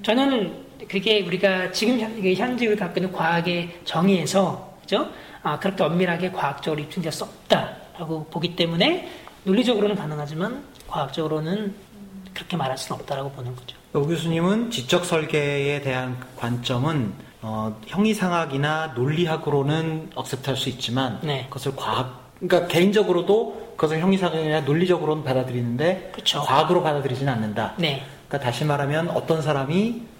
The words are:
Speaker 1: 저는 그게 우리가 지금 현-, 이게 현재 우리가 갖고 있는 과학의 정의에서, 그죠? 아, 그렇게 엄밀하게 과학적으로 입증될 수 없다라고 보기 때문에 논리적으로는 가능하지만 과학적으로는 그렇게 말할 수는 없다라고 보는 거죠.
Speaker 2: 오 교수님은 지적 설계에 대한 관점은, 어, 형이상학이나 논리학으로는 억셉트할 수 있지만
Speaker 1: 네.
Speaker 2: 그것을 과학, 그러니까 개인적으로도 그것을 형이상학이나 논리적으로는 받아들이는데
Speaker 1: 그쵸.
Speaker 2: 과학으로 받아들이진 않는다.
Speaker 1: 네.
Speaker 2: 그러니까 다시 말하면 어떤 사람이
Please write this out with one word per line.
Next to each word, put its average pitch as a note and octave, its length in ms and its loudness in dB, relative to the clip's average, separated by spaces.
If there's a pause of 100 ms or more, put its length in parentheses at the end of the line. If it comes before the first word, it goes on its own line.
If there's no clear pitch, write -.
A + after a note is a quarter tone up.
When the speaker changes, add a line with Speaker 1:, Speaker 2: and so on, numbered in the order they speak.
Speaker 1:
저는 A#3 600 2 (240)
그게 G#3 320 2
우리가 F3+ 500 0
지금 A3+ 280 2
현-, A3 180 -4
이게 F#3 180 2
현재 A#3+ 320 0
우리가 G#3 200 2
갖고 F3 120 -2
있는 F3+ 140 -2
과학의 E3+ 720 -2
정의에서, F3 960 2
그죠? C4+ 280 0 (320)
아, D3 160 -2
그렇게 F#3+ 260 0
엄밀하게 F3 480 2
과학적으로 D3+ 500 -4
입증될 D#3 300 -4
수 - 120 -6
없다라고 - 1040 -4
보기 E3+ 260 -4
때문에 F3 540 2 (360)
논리적으로는 G#3 500 2
가능하지만 D#3 680 -6 (240)
과학적으로는 D#3 880 -2 (600)
그렇게 - 240 -8
말할 C3 200 -2
수는 - 220 -8
없다라고 C#3 320 -6
보는 B2 240 -10
거죠. - 220 -18 (160)
Speaker 2:
오 C#3+ 120 2
교수님은 E3+ 680 2
지적 E3+ 340 2
설계에 C#3+ 760 0
대한 B2+ 360 -2 (180)
관점은, B2 760 0 (280)
어, A2 460 -4
형이상학이나 D#3+ 1080 0
논리학으로는 D#3 1200 0
억셉트할 B2 420 -4
수 - 120 -4
있지만 B2+ 520 -2
Speaker 1:
네. C#3 260 -4
Speaker 2:
그것을 C3+ 280 -6
과학, - 640 -6
그러니까 F3 280 2
개인적으로도 G3 1120 4
그것을 D#3 220 2
형이상학이나 D#3+ 640 2
논리적으로는 D3+ 640 2
받아들이는데 B2+ 880 0
Speaker 1:
그쵸. - 280 -2
Speaker 2:
과학으로 D#3 420 4
받아들이진 C#3 460 0
않는다. A2 480 -2
Speaker 1:
네. C#3+ 260 -2 (240)
Speaker 2:
그러니까 C#3+ 120 -4 (120)
다시 D3+ 140 -2
말하면 D3 460 2
어떤 D#3+ 300 0
사람이 D#3 600 0 (180)